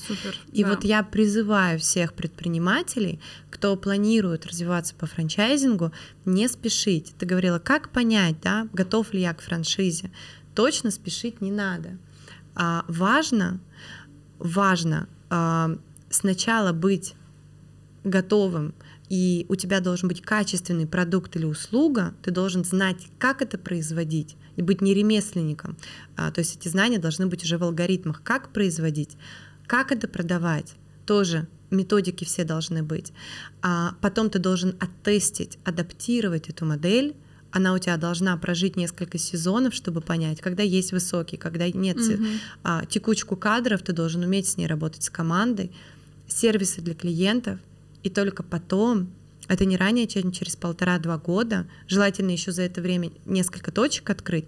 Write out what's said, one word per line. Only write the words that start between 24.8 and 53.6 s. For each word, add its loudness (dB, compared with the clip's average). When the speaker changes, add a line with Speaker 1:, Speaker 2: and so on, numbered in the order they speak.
Speaker 2:
не 4
ремесленником. 0
А, -2
то -2
есть -4
эти -10
знания 2
должны 0
быть -4
уже 0
в -2
алгоритмах, 0
как -2
производить, 0
как 0
это -2
продавать, -2
тоже 2
методики 2
все -2
должны -2
быть. -6
А 0
потом 2
ты 0
должен 0
оттестить, -2
адаптировать -2
эту -8
модель, 2
она 4
у 2
тебя 0
должна 0
прожить -2
несколько -4
сезонов, 0
чтобы -4
понять, -2
когда -2
есть 2
высокий, -2
когда -2
нет, 0
Speaker 1:
Мгм. 2
Speaker 2:
а, 0
текучку 0
кадров, 0
ты -4
должен -2
уметь 0
с -2
ней -2
работать, -4
с -6
командой, 0
сервисы 2
для -4
клиентов, 0
и -2
только 0
потом, 2
это 2
не 4
ранее, 2
чем -2
через -6
полтора-два 0
года, 0
желательно 4
ещё -2
за -2
это -4
время 0
несколько -2